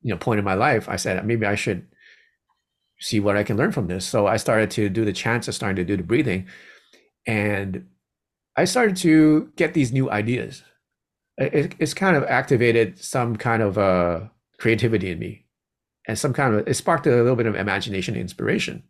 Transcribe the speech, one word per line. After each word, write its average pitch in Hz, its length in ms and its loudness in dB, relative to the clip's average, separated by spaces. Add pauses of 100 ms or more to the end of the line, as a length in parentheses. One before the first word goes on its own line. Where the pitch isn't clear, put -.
you 123 80 -6
know, 92 80 -4
point 107 220 -2
in 98 60 -2
my 95 100 0
life, 113 340 0
I 95 60 -4
said, 92 320 -4
"Maybe 110 180 0
I 101 80 0
should 101 320 -4 (1120)
see - 200 -2
what 101 180 2
I 104 60 2
can 101 120 -2
learn 156 160 0
from 120 140 -4
this." 90 180 -6
So 104 220 0
I 107 120 2
started 110 340 0
to 104 180 0
do 107 160 -2
the 104 80 -2
chants, 117 340 -2
I 113 40 -8
started 98 240 -4
to 92 100 -2
do 98 120 -2
the 90 140 -4
breathing, 107 360 0 (800)
and 101 600 -2 (680)
I 165 100 2
started 208 320 2
to 156 600 4
get 170 180 0
these 131 160 2
new 131 180 0
ideas. 113 540 -4 (760)
It, - 160 -2
it, 156 240 0
it's 151 160 -2
kind 185 240 2
of 139 60 2
activated 117 760 2
some 120 380 -2
kind 113 260 0
of, 101 160 2
uh, 90 520 2 (280)
creativity 110 540 0
in 82 80 -8
me, - 260 -10 (640)
and 107 100 -4
some 135 160 -2
kind 127 220 0
of, 104 120 0
it 139 80 0
sparked - 320 0
a 143 40 4
little 120 240 4
bit 117 100 0
of 104 100 0
imagination 98 600 -2
and - 60 -4
inspiration. - 680 -4